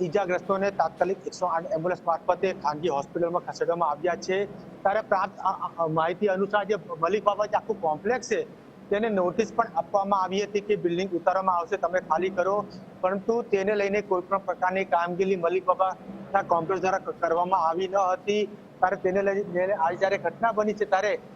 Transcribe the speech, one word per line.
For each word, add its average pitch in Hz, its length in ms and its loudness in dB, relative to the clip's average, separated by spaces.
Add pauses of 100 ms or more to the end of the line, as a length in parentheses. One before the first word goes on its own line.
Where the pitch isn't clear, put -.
ઈજાગ્રસ્તોને 185 680 0
તાત્કાલિક 180 560 0
એકસો 180 200 -4
આઠ 165 260 0
એમ્બ્યુલન્સ 170 340 -2
મારફતે 175 460 0
ખાનગી 151 360 -2
હોસ્પિટલમાં 170 580 -2
ખસેડવામાં 160 440 0
આવ્યા 160 240 0
છે. 190 300 -2 (380)
ત્યારે 202 180 2
પ્રાપ્ત 196 380 -2
આ-, 190 140 2
આ-, 185 260 -6
આ 165 80 2
માહિતી 165 400 0
અનુસાર 196 380 2
જે 208 100 0 (260)
મલિક 190 240 2
બાબા 208 220 2
જે 208 100 -2
આખું 202 240 -2
કોમ્પ્લેક્સ 170 500 -2
છે - 340 -4 (260)
તેને 214 180 2
નોટિસ 190 440 0
પણ 226 140 2 (100)
આપવામાં 196 460 2
આવી 190 200 0
હતી 202 180 -2
કે 208 160 0
બિલ્ડિંગ 175 340 0
ઉતારવામાં 180 460 0
આવશે, 175 200 -2
તમે 180 240 0
ખાલી 185 300 0
કરો, 196 360 0 (340)
પરંતુ 196 420 0
તેને 202 320 2
લઈને 202 260 2
કોઈ 190 200 0
પણ 185 180 -2
પ્રકારની 185 460 0
કામગીરી 180 520 0
મલિક 180 280 0
બાબાના 190 800 0
કોમ્પ્લેક્સ 170 380 2
દ્વારા 185 180 2
ક-, 180 140 -6
કરવામાં 175 480 2
આવી 165 280 0
ન 190 80 0
હતી. 196 500 2
ત્યારે - 500 -2
તેને 190 260 2
લઈને, 196 200 2
લઈને 180 300 0
આજે 170 240 0
જ્યારે 190 220 2
ઘટના 202 340 0
બની 214 200 2
છે 208 120 0
ત્યારે 196 340 2 (180)